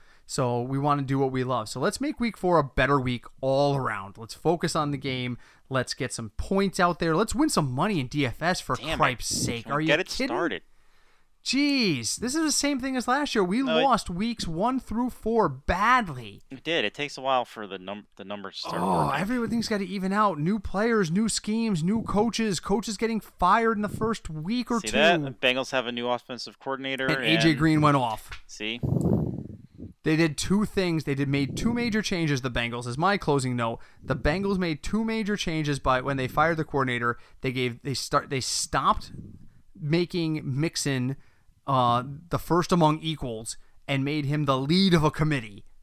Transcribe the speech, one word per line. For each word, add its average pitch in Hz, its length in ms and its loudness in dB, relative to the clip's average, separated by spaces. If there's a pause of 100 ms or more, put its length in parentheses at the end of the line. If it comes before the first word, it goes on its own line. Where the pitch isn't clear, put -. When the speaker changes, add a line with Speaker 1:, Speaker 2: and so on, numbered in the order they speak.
(260)
Speaker 1:
So 120 380 0
we 135 140 -2
wanna 143 260 2
do 135 140 0
what 131 140 2
we 127 140 0
love. 120 240 -2
So 127 100 -8
let's 196 220 0
make 294 180 -4
week 233 160 -2
four 175 240 4
a 143 40 6
better 139 360 4
week 123 240 -2 (160)
all 139 380 2
around. 101 400 -4
Let's 113 160 -14
focus 160 420 0
on 147 160 0
the 143 60 -2
game. 127 400 -4 (320)
Let's 131 240 -2
get - 180 -4
some 113 200 -8
points 196 460 0
out 175 220 2
there. 165 160 2
Let's 208 180 0
win 294 140 4
some 147 240 0
money 165 300 0
in 127 60 -4
D 147 180 0
F 113 160 -4
S 170 180 0
for - 160 -4
Speaker 2:
Damn 143 140 -6
it. 160 80 -2
Speaker 1:
Christ's 131 360 0
sake. 120 300 -2
Speaker 2:
Don't - 100 -10
Speaker 1:
Are 147 60 0
you 156 80 0
Speaker 2:
get 147 140 4
it - 80 -8
Speaker 1:
kidding? 262 260 -2
Speaker 2:
started. 202 280 -2 (800)
Speaker 1:
Jeez, 247 720 2
this 233 180 -4
is 320 80 0
the 302 100 2
same 285 280 0
thing 262 180 -4
as 240 100 -2
last 269 280 0
year. 208 80 4
We 196 180 2
Speaker 2:
No, 160 160 2
it 160 60 6
Speaker 1:
lost 240 260 4
weeks 214 380 -4
one 214 320 0
through 233 320 -2
four 220 360 2
badly. 156 1000 0
Speaker 2:
It 131 140 -16
did. 156 220 0
It 104 100 -4
takes 147 240 -6
a - 20 -10
while 131 240 2
for 107 220 -10
the 95 100 -8
num-, 98 380 -10
the 101 80 -16
numbers 98 400 -10
to - 60 -8
start - 120 -4
Speaker 1:
Oh, 175 280 2
Speaker 2:
working. 143 120 -2
Speaker 1:
everything's 226 460 -2
gotta 202 160 -2
even 190 280 -4
out. 202 280 2
New 180 180 2
players, 208 540 0
new 208 180 2
schemes, 214 540 0
new 208 180 0
coaches. 214 580 0
Coaches 202 380 -2
getting 226 220 -2
fired 220 580 2
in 208 60 -2
the 208 60 -2
first - 380 -4
week 180 440 -4
or 233 80 2
Speaker 2:
See 117 80 -4
Speaker 1:
two. 107 100 -2
Speaker 2:
that? 160 260 6
The 135 60 -6
Bengals 127 400 2
have 131 160 0
a 120 60 -4
new 120 160 -4
offensive 120 500 -6
coordinator, 135 480 -4
Speaker 1:
And 135 180 0
A 160 160 2
J 165 120 6
Speaker 2:
and 143 80 0
Speaker 1:
Green 156 220 4
went 147 160 6
off. 117 340 -4 (160)
Speaker 2:
See? 110 320 -8 (1200)
Speaker 1:
They 156 140 2
did 160 240 2
two 202 260 2
things. 170 380 0
They 143 120 -4
did, 139 120 0
made 139 280 0
two 233 180 0
major 240 280 0
changes, 156 400 0
the 127 100 -4
Bengals, 120 360 -4
is 123 100 -6
my 185 200 2
closing 131 380 0
note. 117 240 -2 (240)
The 127 120 -2
Bengals 185 420 0
made 165 240 -2
two 220 220 -2
major 220 320 -2
changes 156 440 -2
by 127 220 2
when 139 160 -2
they 127 100 0
fired 160 300 2
the 160 80 0
coordinator. 120 520 0 (240)
They 131 100 -2
gave, 123 320 -2
they 139 120 -4
start, - 360 -2
they 131 100 -2
stopped - 720 0 (680)
making 160 640 0
Mixon, 139 720 -2 (500)
uh, 123 380 2 (260)
the 131 80 0
first 170 340 0
among 156 280 4
equals 139 580 -8 (300)
and 135 180 0
made 147 200 -2
him 147 200 0
the 135 140 4
lead 175 340 4
of 156 100 6
a 151 60 4
committee, 139 560 -2 (180)